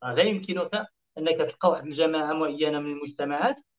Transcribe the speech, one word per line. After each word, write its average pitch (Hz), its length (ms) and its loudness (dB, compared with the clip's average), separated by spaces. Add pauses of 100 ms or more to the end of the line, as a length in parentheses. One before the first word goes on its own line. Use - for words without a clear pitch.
لا 131 200 4
يمكنك 190 640 -2 (320)
أنك 160 200 0
تلقى 170 320 2
واحد 147 160 0
الجماعة 151 460 2
معينة 151 460 0
من 147 140 -4
المجتمعات 143 680 -2 (180)